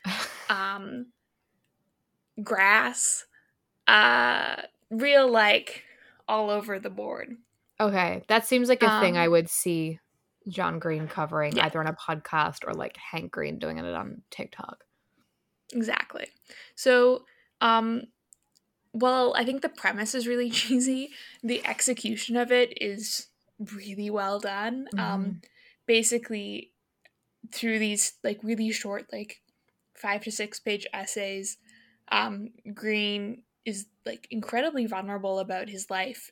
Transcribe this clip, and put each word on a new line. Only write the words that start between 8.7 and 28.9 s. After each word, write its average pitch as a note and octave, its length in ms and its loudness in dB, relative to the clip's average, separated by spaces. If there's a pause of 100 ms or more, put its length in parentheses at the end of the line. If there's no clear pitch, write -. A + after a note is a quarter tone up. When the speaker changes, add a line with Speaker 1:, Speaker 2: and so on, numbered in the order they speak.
Speaker 1:
a G#3+ 180 6
thing F3+ 160 6
Speaker 2:
Um, F3 60 4
Speaker 1:
I E3+ 40 6
would E3+ 220 6
see E3 520 -2 (460)
John F3 320 -2
Green D#3 300 -2
covering D#3 480 -2
Speaker 2:
yeah. D#3+ 80 2
Speaker 1:
either D#3+ 160 0
on D#3 60 0
a D#3+ 80 -2
podcast D#3 720 -4
or, - 80 -4
like, - 240 -8
Hank - 340 -10
Green D2+ 260 -4
doing D#2+ 200 -6
it E2+ 80 -8
on F2 340 -8 (100)
TikTok. - 540 -14 (880)
Speaker 2:
Exactly. - 540 -2 (500)
So, B3+ 480 6 (380)
um, A3+ 400 4 (920)
well, B3 420 4
I A#3+ 120 2
think C4+ 160 -2
the E4 80 -2
premise G3+ 440 -2
is A#3+ 120 -2
really A#3+ 240 0
<laughs> A#3 100 0
cheesy. C4 480 0 (340)
The A#3+ 220 -2
execution A3+ 720 -2
of A#3+ 160 0
it B3 300 4
is G#3 460 -6 (300)
really G3+ 520 -10
well G3+ 300 -2
done. G#3+ 480 -4 (100)
Um, - 20 0
Speaker 1:
Mm-hmm. F#3+ 300 -2 (560)
Speaker 2:
basically, A3+ 840 0 (800)
through A3 280 -2
these, G#3 340 0 (100)
like, G#3 200 -2
really A3 300 -2
short, G3+ 380 -6